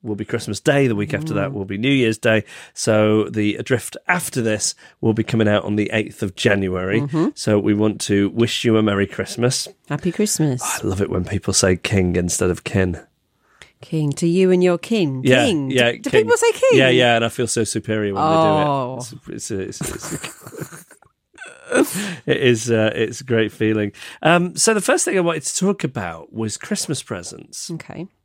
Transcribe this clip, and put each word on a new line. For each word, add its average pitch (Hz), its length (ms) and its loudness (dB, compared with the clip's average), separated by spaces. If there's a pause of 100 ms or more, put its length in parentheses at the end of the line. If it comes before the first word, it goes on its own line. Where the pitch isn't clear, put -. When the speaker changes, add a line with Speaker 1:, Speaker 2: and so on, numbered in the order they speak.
Speaker 1:
will 107 140 -6
be 104 100 -8
Christmas 107 340 -6
Day. 143 280 2
The 113 100 0
week 101 160 -4
after 156 220 -4
that 98 160 -2
Speaker 2:
Mm. - 20 -10
Speaker 1:
will 101 100 -6
be 98 140 -8
New 117 140 -2
Year's 117 260 2
Day. 110 260 2 (300)
So 107 560 2
the 104 260 0
Adrift - 400 -4 (100)
after 170 360 -2
this 107 340 -2 (240)
will 110 140 2
be 113 100 -2
coming 110 240 2
out 104 160 2
on 104 140 -2
the 104 160 0
eighth - 280 -4
of 98 140 -4
January. 95 640 0
Speaker 2:
Mm-hmm. 147 360 0
Speaker 1:
So 107 220 2
we 104 160 2
want 104 280 2
to 101 300 2
wish 117 340 0
you 113 100 4
a 107 80 4
Merry 101 240 2
Christmas. - 640 -4 (180)
Speaker 2:
Happy 147 240 -4
Christmas. 156 500 0
Speaker 1:
I - 240 -6
love 95 160 -2
it - 80 0
when 92 140 -2
people 98 300 -4
say 92 240 4
king 90 400 0
instead 90 320 0
of 85 160 -4
kin. 92 340 0 (800)
Speaker 2:
King. 151 340 -2
To 170 140 -2
you 185 240 4
and 180 100 4
your 180 160 4
kin. 151 460 -2
Speaker 1:
Yeah, 127 220 4
Speaker 2:
King. 147 260 0
Speaker 1:
yeah, 120 220 2
Speaker 2:
Do, - 60 -10
do 277 100 -6
Speaker 1:
king. 440 160 4
Speaker 2:
people 466 100 4
say 466 160 2
king? 508 280 4
Speaker 1:
Yeah, 131 100 6
yeah, 123 260 6
and 117 80 2
I 117 60 0
feel 120 180 -2
so 113 160 0
superior 107 500 -2
when 120 120 -2
Speaker 2:
Oh. 147 720 2 (100)
Speaker 1:
they - 0 -
do - 220 -18
it. - 60 -10
It's, - 140 -10
it's, 95 300 -6
it's, - 320 -8 (1600)
it's, 269 240 2
<laughs> 196 300 -8
it 135 120 0
is, 120 340 2
uh, 110 220 4
it's 113 280 -4
a - 20 -18
great 113 300 0
feeling. 107 400 0 (280)
Um, 175 360 2
so 226 160 2
the 208 80 0
first 311 240 0
thing 202 120 0
I 180 40 2
wanted 165 220 -2
to - 140 -6
talk 190 280 0
about 87 480 -8
was 110 240 -6
Christmas - 440 -6
presents. - 680 -12
Speaker 2:
Okay. - 360 -12 (180)